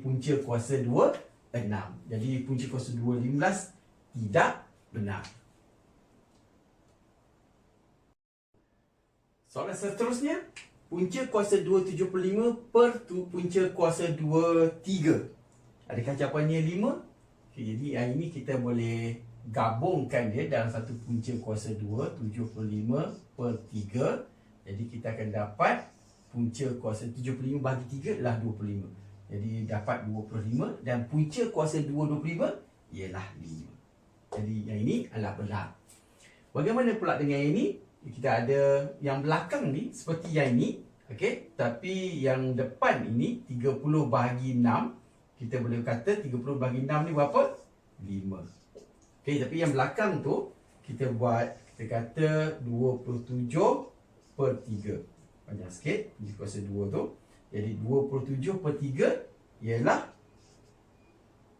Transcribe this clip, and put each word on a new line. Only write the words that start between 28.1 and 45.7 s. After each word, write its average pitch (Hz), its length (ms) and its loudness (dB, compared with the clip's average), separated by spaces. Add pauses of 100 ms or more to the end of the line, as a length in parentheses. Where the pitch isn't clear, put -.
ialah 120 240 0
dua 110 160 -2
puluh 104 160 -4
lima. 101 160 -6 (400)
Jadi 107 400 -4
dapat 107 400 -4
dua 107 120 -4 (120)
puluh 107 160 -4
lima 131 180 0 (140)
dan 120 320 -2
punca 156 400 2
kuasa 156 320 0
dua 147 240 0
dua 147 160 -2
puluh 165 160 -4
lima 294 80 4 (400)
ialah 95 480 -10
lima. 80 320 -14 (640)
Jadi 107 220 -4 (100)
yang 107 160 -4
ini 175 160 4 (160)
adalah 101 240 -4
benar. 101 300 -4 (880)
Bagaimana 220 400 2
pula 165 240 0
dengan 143 160 2
yang 143 160 2
ini? 214 140 2 (360)
Kita 123 400 2
ada 139 560 4
yang 139 240 0
belakang 156 480 0
ni - 240 -4
seperti - 400 -4
yang 131 240 6
ini. - 240 2 (240)
Okey, 202 480 -4
tapi 185 640 -2
yang 131 400 2
depan - 480 0
ini - 400 0
tiga 131 320 0
puluh 147 320 2
bahagi 123 480 2
enam. 117 400 4 (400)
Kita 120 240 -2
boleh 120 240 -2